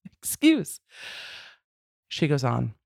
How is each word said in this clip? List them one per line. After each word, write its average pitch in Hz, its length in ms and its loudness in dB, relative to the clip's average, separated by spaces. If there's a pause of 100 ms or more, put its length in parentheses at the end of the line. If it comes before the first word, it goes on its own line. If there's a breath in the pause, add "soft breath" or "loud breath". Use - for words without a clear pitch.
excuse. - 760 0 (1300 loud breath)
She - 200 0
goes 139 160 2
on, 120 320 0 (100)